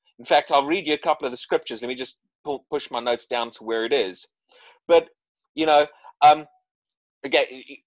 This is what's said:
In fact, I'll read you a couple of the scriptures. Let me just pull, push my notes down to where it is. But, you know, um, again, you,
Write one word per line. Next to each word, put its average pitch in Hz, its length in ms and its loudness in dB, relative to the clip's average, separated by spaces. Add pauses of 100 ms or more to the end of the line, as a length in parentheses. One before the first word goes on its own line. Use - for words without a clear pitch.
(180)
In 123 80 -20
fact, 147 260 2
I'll 143 140 2
read 160 220 -2
you 151 80 0
a - 20 -2
couple 151 280 -4
of 127 60 -6
the 123 60 -12
scriptures. 120 440 -6
Let 123 60 -8
me 127 80 -8
just 127 240 -14 (240)
pull, 143 280 -8
push 147 180 -6
my 127 100 -6
notes 120 280 -4
down 117 240 -6
to - 120 -20
where 113 220 -4
it 120 80 -2
is. 98 320 -4 (640)
But, 165 220 4 (440)
you 156 140 -2
know, 151 180 6 (380)
um, 151 240 6 (760)
again, 143 280 0
you, 131 360 -20